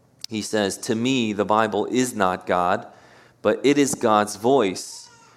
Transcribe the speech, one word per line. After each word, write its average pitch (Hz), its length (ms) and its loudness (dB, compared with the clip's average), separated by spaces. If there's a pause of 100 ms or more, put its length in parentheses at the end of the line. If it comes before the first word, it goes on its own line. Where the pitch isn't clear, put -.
(280)
He 110 140 -6
says, 101 360 -2
"To - 160 -4
me, 117 380 -2
the 101 120 -2
Bible 104 420 0
is 120 280 0
not 92 320 0
God, 90 400 0 (560)
but 107 200 0
it 143 160 4
is 139 160 2
God's 104 420 2
voice, 110 720 -2 (280)